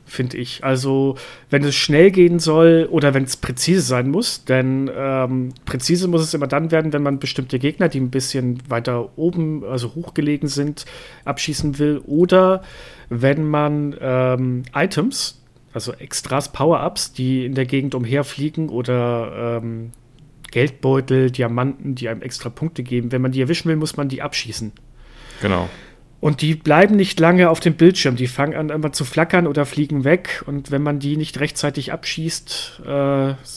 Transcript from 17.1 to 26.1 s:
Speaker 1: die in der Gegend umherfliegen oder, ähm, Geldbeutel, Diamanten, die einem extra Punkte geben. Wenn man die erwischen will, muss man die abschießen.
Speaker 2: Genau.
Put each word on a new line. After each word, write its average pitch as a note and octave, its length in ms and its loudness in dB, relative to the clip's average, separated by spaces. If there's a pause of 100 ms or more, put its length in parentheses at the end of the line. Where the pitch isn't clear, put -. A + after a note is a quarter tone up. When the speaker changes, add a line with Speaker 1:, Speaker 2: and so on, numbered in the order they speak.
Speaker 1:
die B2+ 320 -2
in C3+ 80 -6
der C3 100 0
Gegend C3+ 300 -2
umherfliegen C#3 720 -2
oder, A#2+ 960 -2
ähm, A2+ 300 -10 (580)
Geldbeutel, C3 800 2
Diamanten, B2+ 640 -2
die B2 140 -6
einem A2 140 -8
extra - 280 -10
Punkte D#3 320 -6
geben. B2 300 -2
Wenn B2+ 100 0
man C3 100 0
die C3 80 0
erwischen D#3+ 280 0
will, D#3+ 80 2
muss D3+ 200 -4
man C#3+ 120 -2
die C3 120 -6
abschießen. A2+ 520 -8 (680)
Speaker 2:
Genau. F2+ 300 0 (500)